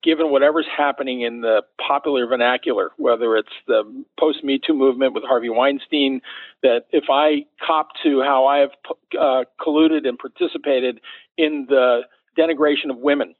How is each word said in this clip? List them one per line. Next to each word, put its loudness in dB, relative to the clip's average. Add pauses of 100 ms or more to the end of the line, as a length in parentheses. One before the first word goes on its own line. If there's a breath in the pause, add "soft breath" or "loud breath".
given 0
whatever's 2 (100)
happening -4
in -6
the 0 (160)
popular -2
vernacular, 0
whether 0
it's -4 (160)
the -2 (140)
post-Me 0
Too 0
movement 2
with -6
Harvey 0
Weinstein, 0 (400 loud breath)
that 2
if 0
I 2 (200)
cop 0 (140)
to 2
how 2
I 2
have, 2 (480)
uh, 2 (140)
colluded 2
and -4
participated -4 (380 loud breath)
in 0
the 4 (360)
denigration 0
of -6
women 0